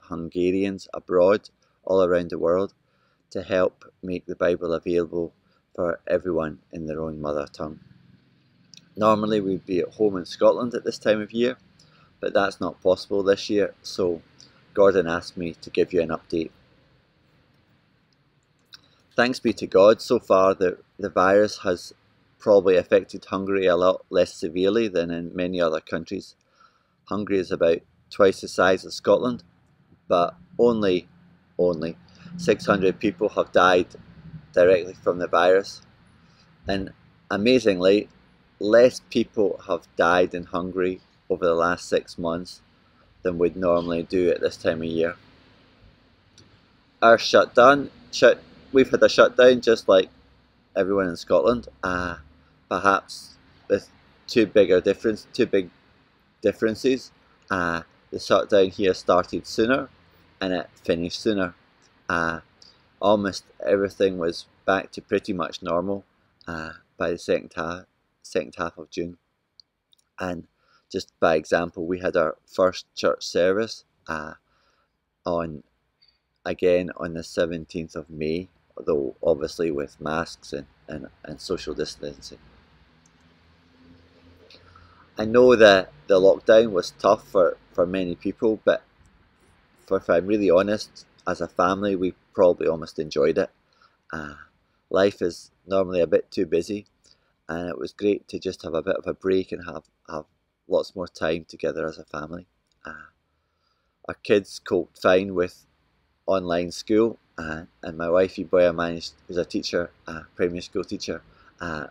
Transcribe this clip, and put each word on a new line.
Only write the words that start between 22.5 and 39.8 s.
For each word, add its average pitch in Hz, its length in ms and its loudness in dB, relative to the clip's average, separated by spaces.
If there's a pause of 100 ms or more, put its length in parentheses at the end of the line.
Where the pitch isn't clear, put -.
affected 92 480 0
Hungary 95 420 -2
a 87 120 4
lot 90 320 2
less 90 240 0
severely 98 560 -2
than 85 200 -2
in 85 240 -8
many 90 280 -4
other 80 180 0
countries. - 560 -10 (720)
Hungary 98 340 -4
is 87 100 -4
about 85 300 0 (300)
twice 95 320 2
the 95 80 -14
size 92 340 2
of 87 80 -16
Scotland, 117 500 0 (680)
but 87 260 0 (240)
only, 107 480 0 (500)
only 85 380 -2 (420)
six - 280 -2
hundred 95 320 0
people 104 300 -2
have - 240 -4
died 90 360 4 (640)
directly 90 400 4
from 90 240 -4
the 87 100 -4
virus. 92 540 2 (840)
And 98 280 -6 (360)
amazingly, 104 760 2 (500)
less 117 520 4
people 107 580 -2
have 87 180 -6 (120)